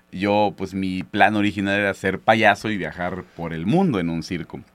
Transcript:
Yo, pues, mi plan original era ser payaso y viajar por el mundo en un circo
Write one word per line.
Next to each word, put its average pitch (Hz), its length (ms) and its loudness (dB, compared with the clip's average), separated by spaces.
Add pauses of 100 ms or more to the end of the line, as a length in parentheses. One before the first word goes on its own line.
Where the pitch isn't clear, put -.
(120)
Yo, 101 440 2
pues, 92 180 -8
mi 92 300 -4
plan 101 320 4
original 101 440 0
era 101 140 0
ser 95 260 -2
payaso 110 500 4
y 107 80 -4
viajar 87 460 -6 (120)
por 82 180 -6
el 80 120 -6
mundo 151 340 2
en 85 100 -2
un 82 140 -4
circo 80 380 -10 (140)